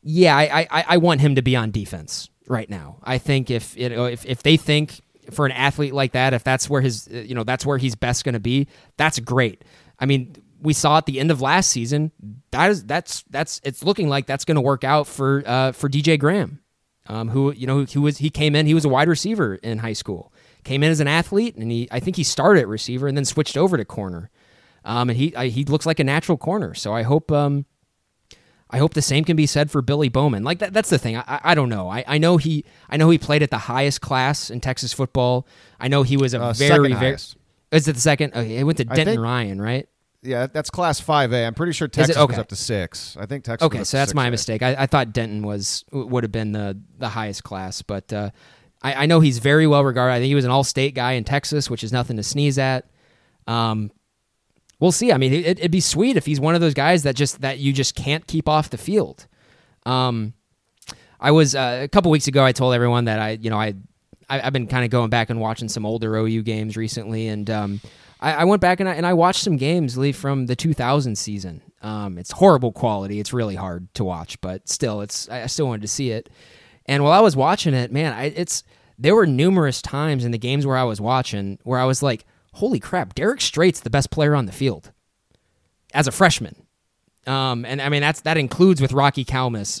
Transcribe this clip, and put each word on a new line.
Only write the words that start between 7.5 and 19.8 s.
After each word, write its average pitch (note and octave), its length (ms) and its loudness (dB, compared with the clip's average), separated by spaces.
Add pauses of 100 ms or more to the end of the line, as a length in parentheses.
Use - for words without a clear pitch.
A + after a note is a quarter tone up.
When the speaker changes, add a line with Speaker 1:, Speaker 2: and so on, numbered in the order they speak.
Speaker 1:
where C#3 120 0
he's B2 180 -2
best B2 300 -2
gonna A#2 140 -2
be, B2+ 280 0 (300)
that's D3+ 220 0
great. A#2+ 440 0 (360)
I C3 60 -2
mean, C3 300 0 (260)
we D3+ 120 2
saw D3+ 240 4
at D#3+ 80 2
the C3 140 -4
end D#3+ 120 2
of C3+ 100 0
last D#3 280 2
season, D3 420 0 (400)
that E3 200 4
is, D3 140 -2
that's, D3 440 -6
that's, D3 340 -6
it's C#3 200 -8
looking F#3+ 240 0
like C#3 180 0
that's C#3 200 -6
gonna D#3 160 2
work C3+ 240 0
out D3 220 2
for, C#3 380 0
uh, C3 280 0
for - 160 -2
D C#3+ 120 0
J D#3+ 140 4
Graham, D3 440 0 (480)
um, A2+ 220 -6
who, C#3 240 0
you B2+ 140 -8
know, C3+ 120 2
who, C#3 60 0
who C#3+ 160 -2
was, D3 180 0
he D3+ 100 0
came D3+ 260 0
in, D3+ 100 4
he D3+ 80 4
was D#3 120 4
a D3 40 4
wide C#3 180 4
receiver E3+ 480 0
in A2 240 -6
high A2+ 140 -6